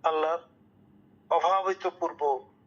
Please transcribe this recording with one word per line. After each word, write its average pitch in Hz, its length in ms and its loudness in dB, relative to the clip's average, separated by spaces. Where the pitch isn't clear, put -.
আল্লাহর 160 360 0
অভাবিত 185 580 0
পূর্ব, 147 640 -4